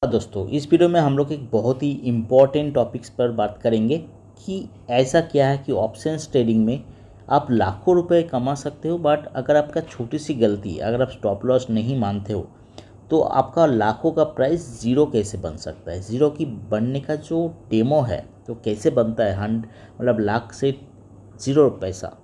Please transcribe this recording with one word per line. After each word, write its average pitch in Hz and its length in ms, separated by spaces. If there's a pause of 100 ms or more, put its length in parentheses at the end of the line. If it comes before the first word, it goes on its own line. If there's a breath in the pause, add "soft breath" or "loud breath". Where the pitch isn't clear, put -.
दोस्तों, 107 440
इस 139 220
वीडियो 170 180
में 175 120
हम 143 180
लोग 143 140
एक 135 180
बहुत 131 320
ही 147 80 (140)
इंपॉर्टेंट 135 720
टॉपिक्स 120 360
पर 123 200
बात 107 320
करेंगे 113 360 (400)
कि 190 300 (220)
ऐसा 131 320
क्या 143 260
है 139 100
कि 139 140
ऑप्शंस 147 600
ट्रेडिंग 113 340
में 113 180 (460 loud breath)
आप 139 200
लाखों 104 440
रुपए 175 280
कमा 135 320
सकते 143 340
हो, 175 100
but 147 360
अगर 135 220
आपका 151 240
छोटी 151 380
सी 151 160
गलती, 104 440
अगर 117 240
आप 127 80
स्टॉप 101 340
लॉस 127 260
नहीं 113 300
मानते 101 320
हो, 98 140 (640 loud breath)
तो 160 100
आपका 135 460
लाखों 113 460
का 156 120
प्राइस 151 440 (140)
ज़ीरो 127 240
कैसे 107 320
बन 82 180
सकता - 360
है? 90 80
ज़ीरो 120 300
की 147 160 (240)
बनने 120 300
का 151 160
जो 165 300 (240)
डेमो 127 320
है, 104 220 (220)
तो 120 80 (100)
कैसे 107 260
बनता 113 340
है, 98 120
हंड-, 110 300 (340 loud breath)
मतलब 123 200
लाख 110 320
से 135 220 (680)
ज़ीरो 139 280 (120)
पैसा 92 440